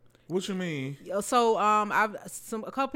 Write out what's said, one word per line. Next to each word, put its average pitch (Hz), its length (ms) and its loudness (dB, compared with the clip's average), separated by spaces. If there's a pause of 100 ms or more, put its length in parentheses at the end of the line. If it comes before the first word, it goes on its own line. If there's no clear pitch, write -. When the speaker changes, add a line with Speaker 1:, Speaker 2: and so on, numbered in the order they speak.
(280)
Speaker 1:
What 180 220 -2
you 196 60 -2
mean? 147 480 -4
Speaker 2:
Yeah, 180 180 -4
so, 233 380 4
um, 208 320 4
I've, 202 240 2 (100)
some, - 400 -8
a - 60 -10
couple 269 240 0